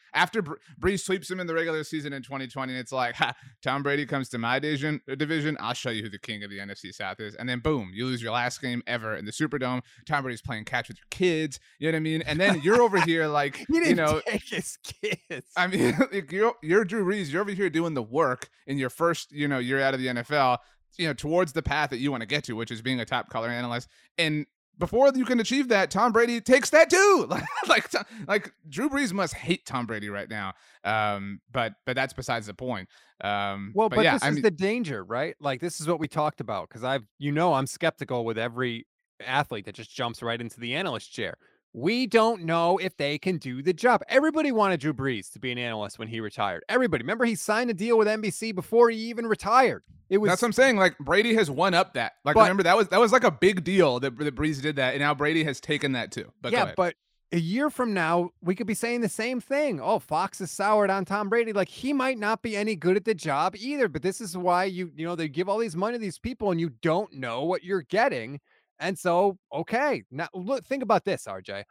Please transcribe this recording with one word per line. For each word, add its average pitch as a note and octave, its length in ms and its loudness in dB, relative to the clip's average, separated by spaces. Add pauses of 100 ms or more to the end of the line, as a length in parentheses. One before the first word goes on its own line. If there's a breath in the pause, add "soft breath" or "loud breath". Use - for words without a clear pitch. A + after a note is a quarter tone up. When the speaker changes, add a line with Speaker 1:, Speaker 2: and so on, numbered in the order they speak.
(140 soft breath)
Speaker 1:
After F3+ 280 2
Br-, D#3 140 -8 (240 loud breath)
Brees F#3 220 0
sweeps F#3+ 280 -4
him F#3 100 -6
in F3+ 60 -6
the E3 80 -4
regular E3 300 0
season D3 300 -6
in C3+ 100 -10
twenty C3 240 -8
twenty, C3 260 -6
and B2+ 60 -6
it's B2 120 -10
like, B2 240 -2
"Ha, B2 200 0 (260 loud breath)
Tom C3+ 220 -2
Brady C#3+ 240 0
comes C3+ 220 -4
to A#2+ 100 -8
my A#2 180 0
division, D3 480 -2
division, D3+ 540 -2
I'll A#2 140 -6
show B2 180 -6
you A2 100 -4
who A2 80 -10
the G2+ 80 -14
king G#2 260 -12
of G2+ 60 -14
the G2 100 -12
N G2 120 -12
F G2 80 -14
C F#2 120 -16
South F#2+ 280 -10
is." G#2+ 160 -12
And A#2+ 120 -8
then B2 120 -4
boom, A#2 340 -2
you A2+ 140 -6
lose B2 160 -4
your A2+ 80 -6
last B2 320 -4
game B2 240 -4
ever A2 280 -4
in E2+ 100 -10
the G#2 60 -10
Superdome. C3 500 -2 (260 soft breath)
Tom C#3+ 160 -2
Brady's B2 180 -8
playing A2 240 -10
catch B2 220 -4
with - 100 -16
your - 140 -20
kids, D#3+ 480 -2 (180 soft breath)
you D3 100 -4
know D#3+ 80 0
what - 20 -2
I - 20 -2
mean? D#3 240 -2
And D3+ 160 -2
then F#3 220 2
you're G#3 200 6
over G3+ 180 4
here E3 280 2
like, D3 300 0
Speaker 2:
<laughs> - 120 -12
He D4+ 60 2
Speaker 1:
you E4 60 2
Speaker 2:
didn't D4 160 4
Speaker 1:
know, D#3 280 2
Speaker 2:
take A3 220 -4
his - 300 -8
kids. - 800 -10
Speaker 1:
I F3 100 2
mean, C3 360 2
<laughs> - 80 0
like, F#3 200 -6
you're, G#3+ 220 0 (100)
you're F#3 220 2
Drew G3 200 -2
Brees, F#3 260 -2
you're E3+ 100 -2
over G#3 100 -4
here F#3+ 180 -2
doing E3 240 -2
the B2+ 100 -4
work B2+ 460 0 (180 soft breath)
in C#3 100 -4
your C3 120 -2
first, E3 420 -2
you D3 160 -4
know, C#3 120 0
year C3 220 0
out C3+ 120 2
of C3 60 -2
the B2+ 80 -2
N B2 100 -2
F A#2+ 140 -6
L, C3 300 2 (360 soft breath)
you E3 100 -2
know, D3 60 -2
towards D#3+ 400 0
the E3 80 -2
path C#3+ 280 0
that C3+ 80 -6
you C3+ 140 -2
wanna A#2+ 140 -4
get C#3+ 200 -4
to, B2 80 -6
which A2+ 180 -6
is A2 100 -10
being B2+ 180 -2
a A2+ 60 -4
top A#2+ 240 -4
color A#2 200 -4
analyst. A#2+ 400 -6 (280 soft breath)
And D3+ 280 0 (320)
before B3 360 4
you C4 120 0
can A#3+ 140 2
achieve B3+ 300 0
that, F#3+ 220 4
Tom A3+ 200 4
Brady A#3 300 2
takes B3+ 280 4
that D#4+ 200 8
too. F#4 380 6
<laughs> - 400 -4
Like, - 260 2
like, - 120 -2 (220 loud breath)
like, G3+ 260 -2 (160)
Drew G3 200 -2
Brees C#4 220 0
must F#3 220 -2
hate - 320 -4
Tom B2+ 200 -4
Brady G#2 240 -8
right G2+ 200 -8
now. G2+ 240 -8 (300 soft breath)
Um, G2+ 580 -2 (100)
but, A2+ 220 -2 (120)
but B2+ 100 -4
that's C3 180 -2
besides A#2 340 -6
the G#2 60 -14
point. G#2+ 360 -8 (320 soft breath)
Um, G2+ 520 -4
Speaker 2:
Well, G#3+ 160 2
Speaker 1:
but B2+ 80 0
Speaker 2:
but G#3+ 60 4
Speaker 1:
yeah, E3 100 6
Speaker 2:
this C#4 100 0
Speaker 1:
I C#3 60 2
Speaker 2:
is D3+ 60 0
Speaker 1:
mean - 80 -2
Speaker 2:
the G#3+ 80 4
danger, E3+ 520 -4
right? B2+ 360 -6
Like, C3+ 220 -4
this E3+ 200 -6
is D3+ 60 -4
what E3 120 0
we D#3+ 80 -4
talked D3+ 340 -4
about, G#2 280 -6
'cause A2+ 140 -14
I've, B2+ 220 -2 (120)
you C#3+ 140 -4
know, D#3+ 220 2
I'm C3 140 2
skeptical C3 560 -4
with A2+ 140 -2
every A#2 500 -4 (340)
athlete B2 440 -2
that G#2 100 -14
just - 200 -18
jumps A#2+ 260 -4
right A#2 180 -4
into A#2 200 -12
the A#2+ 160 -6
analyst D3+ 360 -6
chair. F#2 260 -6 (360 soft breath)
We G#3+ 340 0
don't A3 360 4
know E3+ 340 2
if F#3 180 -6
they C#3+ 220 -2
can F#3 200 -2
do B2+ 240 -8
the F3 120 0
job. A#3 340 2
Everybody D4 460 4
wanted G3 260 2
Drew C#3+ 140 -2
Brees B2 400 -4
to G#2+ 60 -20
be B2+ 120 -4
an A#2+ 60 -4
analyst A2 420 -6
when A2 80 -8
he A2+ 140 -6
retired. G2+ 480 -4
Everybody. G3 340 0
Remember, A3 220 0
he A3+ 100 0
signed A3+ 340 0
a A#3 40 -2
deal A3 240 2
with G#3+ 100 6
N G#3+ 140 0
B G#3+ 80 -2
C A3 240 -6
before A#3 360 6
he A3+ 80 -2 (120)
even A#3 180 -6
retired. G#3+ 560 4 (260)
It G3 100 4
was G#3 100 4
Speaker 1:
That's F3+ 120 2
what A#3+ 80 2
I'm G3+ 40 -2
saying. B3+ 240 6
Like, F#3+ 220 4
Brady G3 340 4
has G#3+ 160 4
one E3 240 2
up F3+ 220 2
that. A#2 180 -2 (100)
Like, D3 120 2
Speaker 2:
But A3 60 10
Speaker 1:
remember, F#3+ 220 6
that F3 140 6
was, G#3+ 120 4
that F#3 100 4
was, A3+ 120 6
like, A#3+ 120 6
a G#3+ 80 6
big F3+ 320 2
deal D#3+ 380 4
that, B2+ 180 -4
that D3 160 -4
Brees D3 260 -2
did D3+ 140 -2
that, C3 180 2
and C#3 80 -2
now D3 120 2
Brady D3+ 300 2
has D3 160 -2
taken C#3+ 340 -2
that A#2+ 180 -4
too. - 280 -10
But - 120 -4
go A#3 60 2
Speaker 2:
Yeah, A3 60 4
Speaker 1:
ahead. - 140 -4
Speaker 2:
but F3 180 0 (380)
a F3 60 2
year G#3+ 300 0
from A#3+ 240 -2
now, F3 360 0 (100)
we F#3 160 -2
could G#3+ 120 -6
be A3+ 60 -2
saying A#3+ 280 -2
the G#3+ 80 0
same A#3+ 320 -4
thing. C4+ 400 0
"Oh, F3+ 180 2
Fox F3 400 -4
is F#3 120 -6
soured G3+ 380 4
on F#3+ 140 0
Tom G3+ 240 -4
Brady." A3+ 240 0
Like, G3 160 0
he - 240 -6
might C4 260 0
not G#3+ 240 -2
be A3+ 140 -4
any G#3 220 0
good E3+ 180 2
at G#3 80 2
the A3 120 2
job D#3 420 0
either, B3+ 320 0
but D3+ 120 -4
this F#3+ 200 -4
is F#3 160 -10
why F3+ 260 4
you, F3+ 320 -4
you D#3 100 -6
know, F3 100 -4
they D#3+ 120 -4
give E3 220 -2
all G3+ 80 0
these A3 180 -2
money G#3+ 220 -2
to A#3 40 -6
these G3 180 -8
people, A3+ 320 -4
and E3+ 100 0
you E3+ 80 -2
don't E3 440 -2
know B2+ 300 -6
what E3+ 200 -2
you're F3+ 180 -2
getting. C#3+ 580 -2 (380)
And E3 220 -6
so, F#3 380 2 (160)
okay, A3 580 -2
now D3+ 220 -8
look, F#3+ 320 -4
think C4+ 180 -4
about G3+ 220 2
this, F3 220 -4
R F#2+ 140 -10
J. G2 300 -10